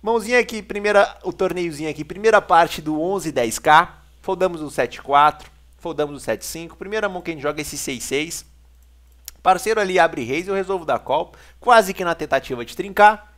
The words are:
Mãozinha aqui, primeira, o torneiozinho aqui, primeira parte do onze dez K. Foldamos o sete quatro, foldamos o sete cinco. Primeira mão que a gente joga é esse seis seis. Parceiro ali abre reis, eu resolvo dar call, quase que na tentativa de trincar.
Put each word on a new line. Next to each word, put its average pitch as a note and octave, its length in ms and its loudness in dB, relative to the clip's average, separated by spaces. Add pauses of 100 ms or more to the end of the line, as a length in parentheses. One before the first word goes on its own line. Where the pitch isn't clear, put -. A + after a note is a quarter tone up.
Mãozinha A3+ 360 0
aqui, A3 240 -2
primeira, G3+ 640 2
o F#3 80 -6
torneiozinho E3+ 560 -4
aqui, D3 160 -8
primeira G#3 380 2
parte E3+ 400 2
do D#3 180 -4
onze E3+ 320 -4
dez A#2+ 260 -2
K. D#3 440 4 (180)
Foldamos F3+ 400 -2
o D3 100 -10
sete B2+ 300 -4
quatro, C#3+ 500 2 (280)
foldamos D3 380 -6
o B2+ 40 -14
sete - 240 -4
cinco. E3 320 -12
Primeira G#3 320 -6
mão F3+ 140 -8
que - 80 -8
a D#3+ 40 -6
gente C#3+ 80 -12
joga D3 180 -4
é - 20 -6
esse C#3+ 160 -10
seis B2+ 260 -8
seis. D3+ 500 -6 (920)
Parceiro F#3+ 340 2
ali F#3 200 0
abre E3 260 2
reis, D#3 240 -4
eu G3 60 -2
resolvo F#3 320 -4
dar B2+ 120 0
call, D#3+ 320 -4 (300)
quase A3 320 4
que F#3+ 100 -8
na E3+ 120 -2
tentativa C3+ 500 -4
de - 100 -16
trincar. G#3 640 2